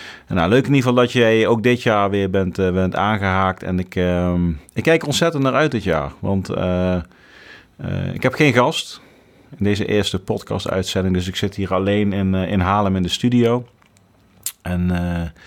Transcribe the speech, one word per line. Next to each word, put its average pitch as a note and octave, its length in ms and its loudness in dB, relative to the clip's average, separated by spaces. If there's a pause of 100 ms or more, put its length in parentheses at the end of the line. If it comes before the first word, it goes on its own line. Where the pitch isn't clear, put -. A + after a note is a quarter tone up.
(260)
En - 80 -6
nou, F2 140 2
leuk A#2+ 180 4
in C3+ 80 2
ieder C3+ 80 4
geval B2 120 2
dat B2 180 2
jij A2+ 340 4
ook A2+ 160 2
dit B2 200 2
jaar G2+ 280 2
weer G2 200 0
bent, F#2 280 0
eh, F#2+ 140 2
bent F#2 240 0
aangehaakt. F#2+ 680 0
En F2+ 160 -2
ik, - 180 -6
ehm, F2+ 520 0 (240)
ik A2 100 -4
kijk D#3+ 180 2
er D#3+ 60 -10
ontzettend D3 360 0
naar C3 120 2
uit D3 160 2
dit A2+ 140 -2
jaar. D#2 340 -2
Want, G2 300 -2
eh, F2+ 460 0
eh, F2+ 80 -2 (1080)
ik - 100 -6
heb A#2+ 120 0
geen D3+ 180 2
gast B2 480 0 (580)
in G2 60 -2
deze G2+ 220 0
eerste G2+ 320 0
podcast-uitzending. F#2+ 960 -4
Dus F2+ 140 -2
ik F#2 80 -8
zit G2+ 180 -4
hier F#2+ 200 -4
alleen G2+ 380 0
in, F#2+ 220 0
eh, F#2 180 -2
in G2+ 80 2
Haarlem G2 360 2
in F#2+ 60 0
de F2 60 -2
studio. A#2+ 580 0 (960)
En, F2+ 280 -2
eh, F2 300 -2 (260)